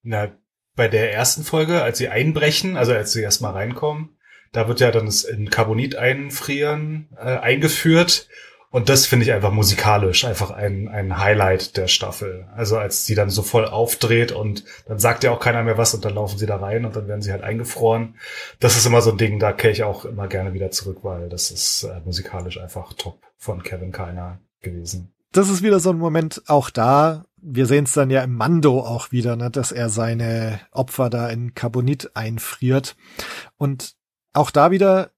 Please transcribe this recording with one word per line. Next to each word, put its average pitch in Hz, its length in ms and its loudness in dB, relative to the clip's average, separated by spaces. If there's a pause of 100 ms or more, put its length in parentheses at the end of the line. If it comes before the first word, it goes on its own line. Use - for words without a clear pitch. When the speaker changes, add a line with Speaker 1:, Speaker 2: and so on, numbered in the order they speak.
Speaker 1:
Na, 104 260 -4 (460)
bei 117 120 2
der 110 260 0
ersten 123 300 -2
Folge, 160 380 2
als - 160 -2
sie 123 120 -2
einbrechen, 151 680 0
also 123 160 2
als 104 200 -2
sie 113 80 -2
erstmal 104 320 -2
reinkommen, 151 640 -6 (340)
da 113 160 0
wird 117 120 -2
ja 120 120 6
dann 110 140 2
das 104 180 -2
in 104 260 -6
Carbonit 113 460 0
einfrieren, 143 1200 -4
äh, 123 200 -4
eingeführt. 160 920 2 (440)
Und 120 180 2
das 135 160 6
finde 123 180 4
ich - 80 4
einfach 101 220 2
musikalisch 104 720 2
einfach 101 260 -4
ein, 101 380 -4
ein 98 280 -4
Highlight 98 600 2
der 92 100 -2
Staffel. 95 680 -4
Also 110 200 0
als 104 280 -2
sie 104 100 0
dann 101 140 2
so 98 120 -2
voll 110 240 2
aufdreht 117 680 0
und 104 320 -6 (200)
dann 107 140 -6
sagt 113 240 2
ja 123 80 4
auch 117 80 -2
keiner 117 240 2
mehr 110 140 2
was 113 160 2
und 107 100 -6
dann 101 120 -4
laufen 101 220 -4
sie 107 80 -2
da 101 120 -4
rein 101 260 -4
und 107 100 -6
dann 104 140 -6
werden 104 140 -6
sie 98 100 -4
halt 98 100 -6
eingefroren. 113 760 0 (440)
Das 117 160 4
ist 113 100 4
immer 117 160 8
so 113 100 6
ein 101 60 -2
Ding, 104 220 0
da 104 140 2
kehre 110 180 4
ich 107 120 0
auch 101 200 -4
immer 101 240 -8
gerne 95 260 -4
wieder 95 180 -4
zurück, 95 320 -8
weil 87 260 -8
das 87 220 -6
ist, - 320 -4
äh, 90 200 -10
musikalisch 87 560 -8
einfach 92 340 -14
top - 280 -12 (160)
von 90 260 -10
Kevin 92 300 -10
Kiner 90 460 -10 (220)
gewesen. 87 520 -12 (180)
Speaker 2:
Das 196 160 4
ist 190 160 0
wieder 202 160 6
so 185 120 2
ein 170 60 0
Moment, 160 500 -2
auch 147 220 4
da, 147 540 4 (180)
wir 131 260 0
sehen's 143 260 4
dann 139 160 4
ja 131 140 4
im 123 120 -2
Mando 131 460 4
auch 117 300 -6
wieder, 120 260 0
ne, 120 140 -4
dass 123 200 -4
er 120 160 -2
seine 113 720 -2 (120)
Opfer 127 380 -2
da 117 200 -2
in 117 240 -6
Carbonit 123 640 -2
einfriert. 113 840 -2 (600)
Und 139 380 -6 (380)
auch 147 180 2
da 147 200 6
wieder 190 460 2